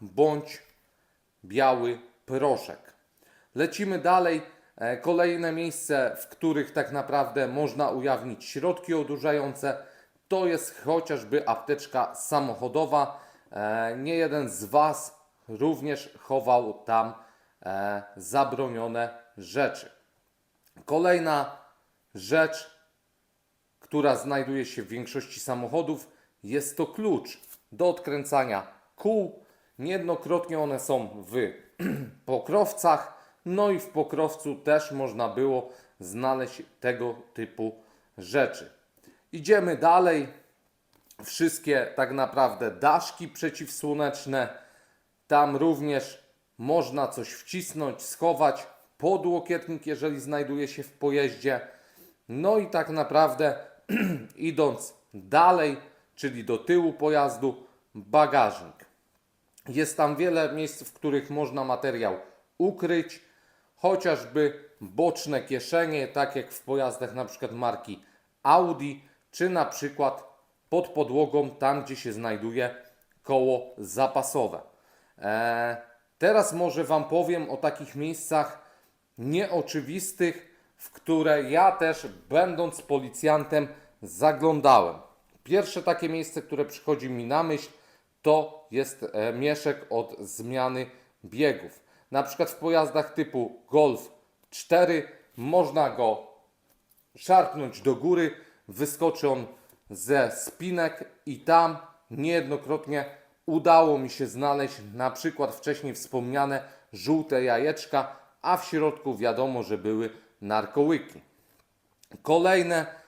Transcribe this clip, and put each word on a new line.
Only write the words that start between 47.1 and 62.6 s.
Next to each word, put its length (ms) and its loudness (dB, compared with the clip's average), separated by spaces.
wcisnąć, 680 -8
schować, 640 0
podłokietnik, 920 -2
jeżeli 320 -4
znajduje 480 -4
się 160 -10
w 80 -20
pojeździe. 720 0
No 280 2
i 100 0
tak 220 -2
naprawdę 640 2
<clears throat> 400 -2
idąc 580 0
dalej, 640 4
czyli 280 -6
do 140 0
tyłu 360 2
pojazdu, 720 0
bagażnik. 920 2
Jest 280 -2
tam 180 2
wiele 380 0
miejsc, 300 -8
w 100 -18
których 360 -2
można 340 -4
materiał 560 -2
ukryć, 640 -2